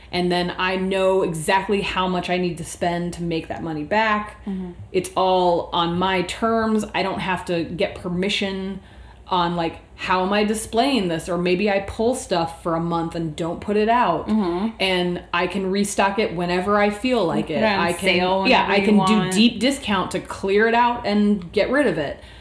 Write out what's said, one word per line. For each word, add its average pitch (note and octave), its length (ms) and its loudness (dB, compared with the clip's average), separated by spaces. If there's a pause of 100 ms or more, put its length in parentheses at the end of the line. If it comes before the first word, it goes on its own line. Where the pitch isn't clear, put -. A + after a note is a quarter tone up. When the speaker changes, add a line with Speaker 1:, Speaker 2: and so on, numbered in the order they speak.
(100)
Speaker 1:
and F3+ 220 0
then F3 240 0
I F#3 200 -2
know F#3+ 460 2
exactly F#3+ 600 0
how F#3 260 -2
much F3+ 220 -2
I F3+ 80 0
need F3 200 -2
to E3 60 -8
spend F3 500 -4
to E3+ 80 -8
make E3 260 -4
that - 140 -8
money D#3 220 -6
back." G#3 520 0 (100)
Speaker 2:
Mm-hmm. F#3 240 -6 (220)
Speaker 1:
It's F#3 220 -2
all F3+ 600 2
on E3+ 240 0
my F#3 240 0
terms. A3 600 0 (100)
I - 80 0
don't C#4+ 180 -4
have F3+ 260 -4
to F3+ 180 -2
get F3+ 320 -4
permission F#3+ 840 -4 (500)
on, F3 260 2
like, E3 240 -4 (160)
how F#3 280 0
am G3 80 0
I G#3 120 2
displaying A3 640 0
this? D#3+ 200 -4
Or F3 80 -2
maybe F3+ 320 0
I G3 120 2
pull A3+ 340 -2
stuff F3 480 -4
for E3+ 140 -2
a E3+ 40 0
month E3+ 340 -2
and E3 220 -4
don't E3+ 240 -4
put G#3 160 -2
it G#3+ 140 2
out. G#3+ 380 2
Speaker 2:
Mm-hmm. G3+ 400 0 (120)
Speaker 1:
And F3+ 420 0 (120)
I F3 140 2
can F#3+ 220 -2
restock G3+ 480 0
it G3 160 0
whenever F3+ 440 0
I G#3 100 4
feel G#3+ 380 0
like - 220 -2
Speaker 2:
Put D#3 80 -2
Speaker 1:
it. - 20 0
Speaker 2:
it A3 60 2
on G#3 160 2
Speaker 1:
I E3+ 120 2
can, - 80 -4 (200)
Speaker 2:
sale F#3+ 280 2
Speaker 1:
yeah, A#3 200 6
Speaker 2:
whenever F3 40 2
Speaker 1:
I G3+ 40 4
Speaker 2:
you G3 100 2
Speaker 1:
can G#3 200 6
do G#3+ 120 4
Speaker 2:
want. F#3 160 0
Speaker 1:
deep A3+ 260 4
discount A3 520 0
to F#3 80 -4
clear G3+ 480 0
it A3+ 60 2
out A#3+ 320 2
and G3+ 460 2
get G3+ 160 2
rid C4+ 180 2
of E3 120 0
it. C#3+ 220 -6 (200)